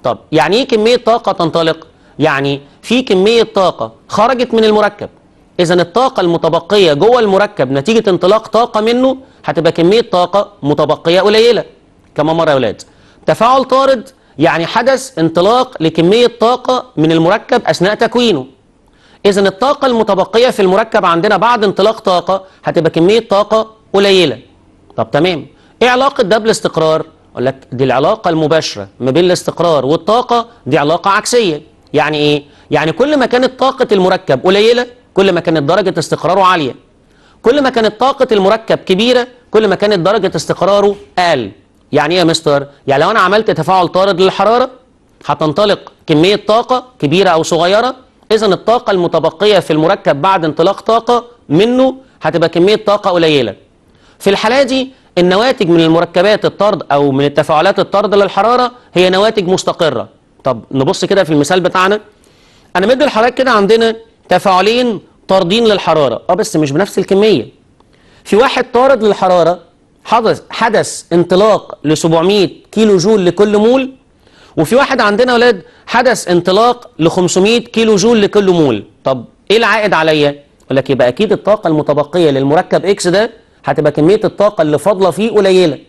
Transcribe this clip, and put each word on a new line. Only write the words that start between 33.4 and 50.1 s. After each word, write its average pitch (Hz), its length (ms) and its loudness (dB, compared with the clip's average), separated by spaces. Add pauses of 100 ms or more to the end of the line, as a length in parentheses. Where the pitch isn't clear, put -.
طاقة 254 320 -2
المركب 180 540 0
قليلة 220 400 2 (280)
كل 196 180 2
ما 170 80 -2
كانت 160 300 -2
درجة 175 300 0
استقراره 180 420 -2
عالية. 175 340 0 (680)
كل 277 220 2
ما 254 60 0
كانت 220 300 -2
طاقة 262 320 0
المركب 214 460 0
كبيرة، 240 500 0 (240)
كل 214 160 2
ما 190 80 0
كانت 208 240 0
درجة 190 360 0
استقراره 196 600 0 (220)
أقل. 147 340 -2 (400)
يعني 147 220 0
إيه 185 60 0
يا 170 60 2
مستر؟ 143 420 0 (200)
يعني 135 160 2
لو 190 80 0
أنا 220 80 0
عملت 208 320 2
تفاعل 170 360 0
طارد 185 340 0
للحرارة، 220 480 0 (560)
هتنطلق 160 680 -2 (160)
كمية 170 280 2
طاقة 233 500 -2 (140)
كبيرة 180 300 0
أو 165 140 0
صغيرة، 196 520 0 (360)
إذن 214 220 0
الطاقة 226 380 -2
المتبقية 175 680 0
في 160 140 -2
المركب 160 480 0